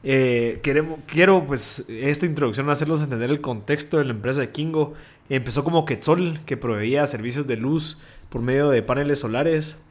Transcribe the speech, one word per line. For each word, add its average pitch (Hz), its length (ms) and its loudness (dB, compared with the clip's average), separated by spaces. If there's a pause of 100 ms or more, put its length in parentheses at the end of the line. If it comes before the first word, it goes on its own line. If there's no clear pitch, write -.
Eh, 127 580 2
queremos, 151 460 0
quiero, 180 380 6
pues, 139 440 -2
esta 143 380 -2
introducción 139 420 0
hacerlos 151 320 0
entender 127 300 -2
el 147 100 0
contexto 143 560 -2
de 143 80 4
la 127 60 -4
empresa 120 280 -2
de 131 120 -4
Kingo. 156 420 -2 (340)
Empezó 131 360 0
como 160 220 2
Quetzol, 160 600 0
que 135 100 -4
proveía 120 520 0
servicios 123 400 -6
de 117 100 -2
luz 147 460 -2 (260)
por 117 140 -6
medio 139 260 2
de 117 140 4
paneles 139 360 0
solares 151 720 -2